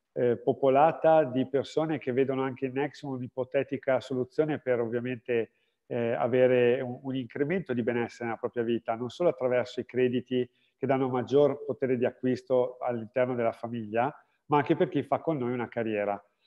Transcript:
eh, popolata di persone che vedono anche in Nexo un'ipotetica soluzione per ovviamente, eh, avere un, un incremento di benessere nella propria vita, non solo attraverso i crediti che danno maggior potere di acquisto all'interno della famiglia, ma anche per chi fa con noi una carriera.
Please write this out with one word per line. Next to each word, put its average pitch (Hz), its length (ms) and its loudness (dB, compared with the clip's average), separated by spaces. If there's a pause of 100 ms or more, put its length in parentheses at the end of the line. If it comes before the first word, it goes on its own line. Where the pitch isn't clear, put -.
(140)
eh, 123 220 2
popolata 147 880 4
di 127 240 -2
persone 151 500 -2
che 131 140 -4
vedono 131 300 0
anche 135 240 -4
in 127 60 -8
Nexo 139 360 -6
un'ipotetica 131 920 -2
soluzione 127 600 -2
per 123 200 0
ovviamente, 117 720 -2 (340)
eh, 120 260 -2
avere 127 680 4
un, 127 220 -8
un 131 140 -8
incremento 139 560 -4
di 120 100 0
benessere 120 440 -4
nella 113 120 -6
propria 120 240 -4
vita, 113 320 -2
non 120 160 -6
solo 175 200 0
attraverso 123 500 -2
i 117 40 -8
crediti 127 640 -2 (280)
che 127 100 -6
danno 135 220 0
maggior 127 560 2
potere 131 320 -2
di 120 80 0
acquisto 127 760 0
all'interno 123 540 -2
della 117 180 0
famiglia, 117 600 -4 (340)
ma 147 120 2
anche 143 180 2
per 180 120 0
chi 143 140 -2
fa 131 180 -2
con 160 180 -4
noi 123 140 -2
una 120 160 -4
carriera. 104 520 -4 (260)